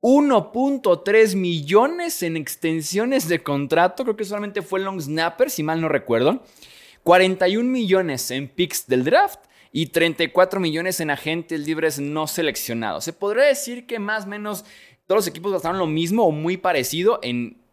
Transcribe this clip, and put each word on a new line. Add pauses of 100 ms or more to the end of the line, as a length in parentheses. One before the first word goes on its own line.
Uno
punto
tres
millones
en
extensiones
de
contrato,
creo
que
solamente
fue
long
snapper,
si
mal
no
recuerdo. (580)
Cuarenta
y
un
millones
en
picks
del
draft (320)
y
treinta
y
cuatro
millones
en
agentes
libres
no
seleccionados.
Se
podría
decir
que
más
o
menos (420)
todos
los
equipos
gastaron
lo
mismo
o
muy
parecido
en (160)